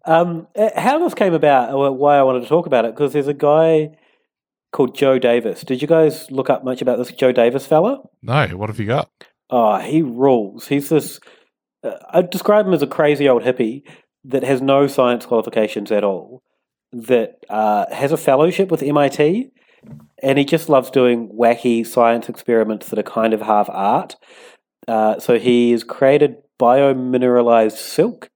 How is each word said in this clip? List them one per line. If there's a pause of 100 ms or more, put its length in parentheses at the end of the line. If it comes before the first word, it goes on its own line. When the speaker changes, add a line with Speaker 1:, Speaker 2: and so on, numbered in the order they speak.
Speaker 1:
Um,
uh,
how
this
came
about,
or
why
I
wanted
to
talk
about
it,
'cause
there's
a
guy (840)
called
Joe
Davis.
Did
you
guys
look
up
much
about
this
Joe
Davis
fella? (180)
Speaker 2:
No,
what
have
you
got? (380)
Speaker 1:
Oh,
he
rules.
He's
this, (640)
uh, (120)
I'd
describe
him
as
a
crazy
old
hippie (400)
that
has
no
science
qualifications
at
all, (500)
that, (120)
uh,
has
a
fellowship
with
M
I
T, (720)
and
he
just
loves
doing
wacky
science
experiments
that
are
kind
of
half
art. (720)
Uh,
so
he
has
created (220)
biomineralized
silk